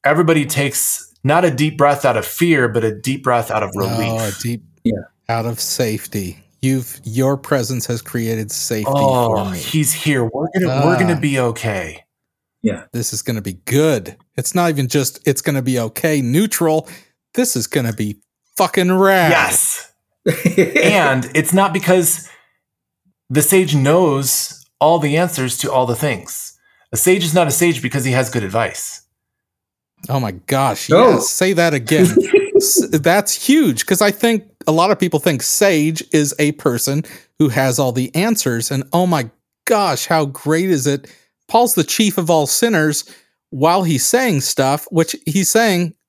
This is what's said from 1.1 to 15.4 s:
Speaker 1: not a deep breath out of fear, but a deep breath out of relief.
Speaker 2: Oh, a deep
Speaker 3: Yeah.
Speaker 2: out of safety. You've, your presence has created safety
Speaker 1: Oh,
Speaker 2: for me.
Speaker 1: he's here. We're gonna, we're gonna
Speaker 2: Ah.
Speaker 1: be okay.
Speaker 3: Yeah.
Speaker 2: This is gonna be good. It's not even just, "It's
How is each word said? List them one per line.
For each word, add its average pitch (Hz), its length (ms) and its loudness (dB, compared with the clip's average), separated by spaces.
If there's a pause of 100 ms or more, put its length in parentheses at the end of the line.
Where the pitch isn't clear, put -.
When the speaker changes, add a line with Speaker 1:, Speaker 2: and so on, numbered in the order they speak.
Speaker 1:
not 160 220 2
a 165 60 4
deep 151 260 -2
breath 139 280 2
out 123 120 2
of 104 100 -2
fear, 151 420 2
but 110 160 0
a 107 100 0
deep 131 280 -6
breath 120 280 0
out 110 120 -2
of 98 140 -6
relief. 107 340 -2
Speaker 2:
Oh, 110 180 -4
a 101 40 -6 (100)
deep 117 200 -6 (220)
Speaker 3:
Yeah. 113 100 0 (340)
Speaker 2:
out 117 180 -2
of 113 140 -6
safety. 107 760 -6 (240)
You've, 131 420 -2
your 131 340 0
presence 127 480 -4
has 117 160 -6
created 113 480 -6
safety 110 440 -4
Speaker 1:
Oh, 127 500 2
Speaker 2:
for 98 80 -6
me. 90 60 -8
Speaker 1:
he's 147 340 -2
here. 135 320 0
We're 135 240 -4 (100)
gonna, 143 260 0
we're 170 140 4
gonna 175 160 2
Speaker 2:
Ah. 139 60 -2
Speaker 1:
be 139 180 0
okay. 107 680 -4 (580)
Speaker 3:
Yeah. 104 300 -4
Speaker 2:
This 117 200 -6
is 113 100 -8
gonna 113 180 -6
be 98 140 -8 (120)
good. 135 500 0 (200)
It's - 180 -6
not 175 160 2
even 139 180 -2
just, 139 360 -2
"It's 135 180 0